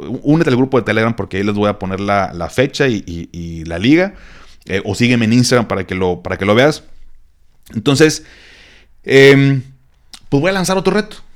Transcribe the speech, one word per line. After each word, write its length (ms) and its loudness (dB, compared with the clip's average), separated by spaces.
únete 300 2
al 40 2
grupo 220 2
de 80 0
Telegram 300 0
porque 220 -8
ahí 60 -2
les 120 -2
voy 120 0
a 120 -2
poner 200 -6
la, 320 -2
la 200 -8
fecha 360 0
y, 200 -2
y, 240 -10
y 340 -10
la 140 -8
liga. 340 2
Eh, 200 -6
o 80 -4
sígueme 320 2
en 80 2
Instagram 340 2
para 200 -6
que 80 -6
lo, 260 -2
para 160 -6
que 80 -6
lo 80 2
veas. 300 2
Entonces, 520 2
em, 600 6
pues 140 0
voy 80 0
a 40 0
lanzar 240 0
otro 160 0
reto. 240 -4